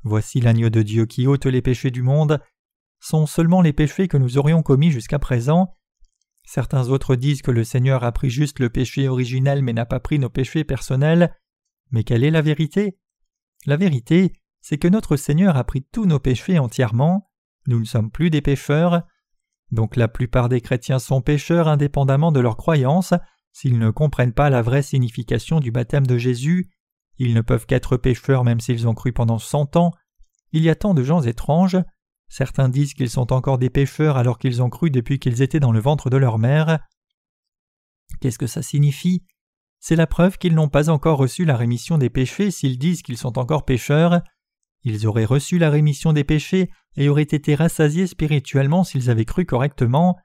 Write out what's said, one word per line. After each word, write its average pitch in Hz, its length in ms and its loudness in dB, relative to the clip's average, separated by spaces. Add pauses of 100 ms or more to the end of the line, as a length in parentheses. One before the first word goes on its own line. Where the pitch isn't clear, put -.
« - 0 -
Voici 110 380 -2
l'agneau 117 280 4
de 110 140 2
Dieu 110 240 0
qui 127 220 -2
ôte 139 180 0
les 127 160 0
péchés 127 300 -2
du 123 100 -8
monde », 147 380 2 (600)
sont 156 260 0
seulement 170 360 2
les 156 100 4
péchés 165 360 0
que 147 80 0
nous 127 200 0
aurions 151 280 2
commis 143 260 4
jusqu'à 139 300 -4
présent, 147 560 0 (760)
certains 127 380 -2
autres 135 260 0
disent 135 280 -2
que - 80 -2
le 117 120 2
Seigneur 127 420 0
a 120 60 0
pris 131 200 -2
juste 139 280 -4
le 120 120 0
péché 131 360 -2
originel 131 540 -2
mais 123 140 -2
n'a 117 100 -2
pas 127 160 -6
pris - 180 -2
nos 127 120 -2
péchés 147 340 -4
personnels. 151 720 0 (540)
Mais 110 140 0
quelle 120 200 2
est 151 60 4
la 160 100 2
vérité ? 156 580 -2 (680)
La 143 100 0
vérité, 165 560 2 (300)
c'est 147 160 -4
que 170 100 0
notre 175 280 2
Seigneur 156 420 2
a 123 60 -2
pris 135 280 -6
tous 220 140 -2
nos 156 120 2
péchés 135 400 0
entièrement. 131 720 0 (360)
Nous 120 120 0
ne 110 60 -2
sommes 110 260 -2
plus 170 200 0
des 151 100 0
pécheurs. 160 640 0 (680)
Donc 113 220 -2
la 117 140 2
plupart 123 400 -2
des 123 140 0
chrétiens 131 360 -2
sont 131 220 -2
pécheurs 156 480 0
indépendamment 143 640 2
de 135 80 2
leur 117 160 0
croyance, 160 560 0 (400)
s'ils 123 260 -2
ne 110 120 2
comprennent 127 420 0
pas 143 160 2
la 127 140 2
vraie 123 180 0
signification 123 800 -2
du 123 100 -4
baptême 131 360 -2
de 123 100 2
Jésus. 127 540 -2 (480)
Ils 117 160 0
ne 113 80 2
peuvent 120 240 -2
qu'être 127 320 0
pécheurs 127 460 0
même 117 160 2
s'ils 117 280 -2
ont 117 60 0
cru 120 180 -6
pendant 113 260 0
cent 147 380 -4
ans. 170 160 2 (600)
Il 160 100 2
y 160 80 4
a 156 40 2
tant 202 200 -2
de 135 80 2
gens 156 180 2
étranges. 160 560 0 (520)
Certains 135 400 -2
disent 139 260 -2
qu'ils 123 160 -4
sont 127 220 -2
encore 131 260 0
des 127 120 0
pécheurs 143 480 0
alors 120 200 0
qu'ils 127 240 -2
ont 123 60 0
cru 165 220 -2
depuis 131 280 -2
qu'ils 123 240 0
étaient 147 180 0
dans 123 120 2
le 113 80 2
ventre 139 300 0
de 131 80 2
leur 120 200 2
mère. 151 400 2 (1400)
Qu'est-ce 123 180 -4
que - 80 -4
ça - 160 -8
signifie ? 147 640 0 (560)
C'est - 160 -2
la 160 100 2
preuve 180 320 0
qu'ils 170 160 0
n'ont 156 140 2
pas 147 220 2
encore 156 280 2
reçu 135 260 0
la 147 120 2
rémission 120 420 -2
des 123 120 2
péchés 135 400 -2
s'ils 131 280 -4
disent 165 240 -2
qu'ils 123 140 -10
sont 123 220 -6
encore 131 260 -2
pécheurs. 160 560 2 (600)
Ils 110 240 -4
auraient 110 180 2
reçu 143 340 0
la 160 120 2
rémission 151 420 0
des 147 120 2
péchés 180 460 0 (260)
et 143 120 0
auraient 143 140 2
été 147 320 -2
rassasiés 160 520 2
spirituellement 151 760 0
s'ils 127 240 -4
avaient 113 160 2
cru 180 220 -2
correctement. 139 800 0